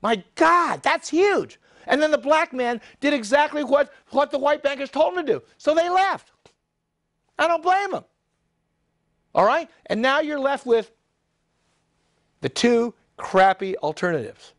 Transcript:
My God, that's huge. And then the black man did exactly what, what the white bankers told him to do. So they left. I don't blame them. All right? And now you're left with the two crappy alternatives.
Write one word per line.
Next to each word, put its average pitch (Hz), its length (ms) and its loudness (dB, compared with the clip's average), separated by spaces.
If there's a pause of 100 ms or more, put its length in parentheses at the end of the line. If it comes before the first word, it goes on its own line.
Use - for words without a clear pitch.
My 208 200 -2 (120)
God, 330 480 2
that's - 260 -2
huge. 339 500 0 (280)
And 269 140 0
then 311 100 2
the 302 80 0
black 311 340 0
man 240 280 -4 (200)
did 294 120 0
exactly 285 520 0
what, 277 280 0 (180)
what 285 200 0
the 294 80 -4
white 294 240 -2
bankers 277 280 -4
told 320 260 0
him 339 100 -4
to 254 80 0
do. 135 80 -6 (160)
So 294 160 -2
they 330 160 2
left. 370 420 -2 (1040)
I 311 100 2
don't 330 140 0
blame 381 280 0
them. - 140 -8 (1300)
All 180 100 4
right? 277 240 0 (180)
And 208 140 -4
now 269 200 2
you're 302 180 -4
left 277 280 -4
with 233 240 0 (1500)
the - 80 -6
two 233 460 0 (220)
crappy 190 640 0
alternatives. 156 800 -6